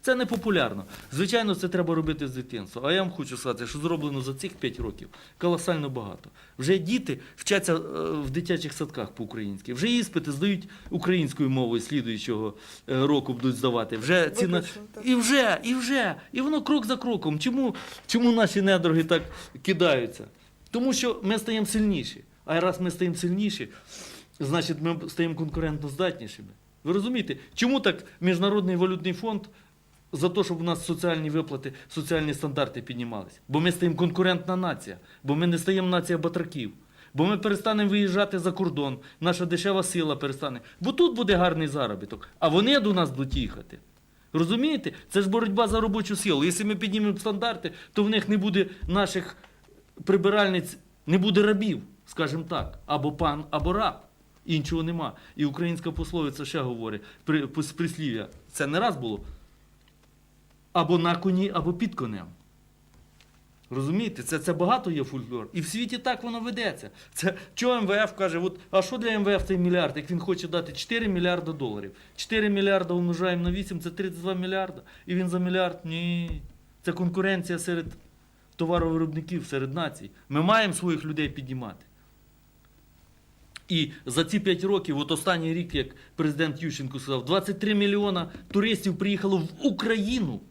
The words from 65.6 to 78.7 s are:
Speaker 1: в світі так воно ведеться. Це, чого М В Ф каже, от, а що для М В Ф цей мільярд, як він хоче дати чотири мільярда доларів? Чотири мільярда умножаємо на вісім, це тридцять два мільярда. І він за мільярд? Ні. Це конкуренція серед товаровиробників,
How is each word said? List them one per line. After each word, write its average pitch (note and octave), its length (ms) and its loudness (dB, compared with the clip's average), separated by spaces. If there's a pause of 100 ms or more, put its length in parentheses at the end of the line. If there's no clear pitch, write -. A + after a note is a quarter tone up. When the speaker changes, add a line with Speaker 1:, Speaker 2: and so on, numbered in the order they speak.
Speaker 1:
в D3+ 60 -6
світі A#3+ 300 -4
так B3 260 -4
воно A#3 160 -6
ведеться. G#3+ 500 -6 (240)
Це, F#3 200 0 (200)
чого B3 200 2
М A3 140 2
В F#3+ 40 2
Ф G#3 260 2
каже, E3+ 220 0
от, F#3 200 -2 (120)
а F#3+ 100 6
що B3 160 -4
для A3+ 120 0
М G#3+ 140 2
В G3 40 4
Ф G3+ 200 2
цей F#3+ 100 2
мільярд, F3 400 2
як D3 140 -8
він E3+ 80 0
хоче F3 280 -2
дати E3 260 -4
чотири A#3 340 -2
мільярда F3 440 0
доларів? G#2+ 400 -6 (240)
Чотири G#3+ 340 0
мільярда G3 440 4
умножаємо F3 500 2
на F3 80 2
вісім, F#3 280 -4
це E3+ 100 -8
тридцять E3+ 320 -6
два F#3+ 120 -2
мільярда. F#3 480 -4 (240)
І F3 100 -2
він F3+ 140 2
за F3+ 100 0
мільярд? F3+ 440 0
Ні. E3+ 580 -4 (400)
Це F3 120 -2
конкуренція F3 640 0
серед E3+ 260 -4 (720)
товаровиробників, E3 880 0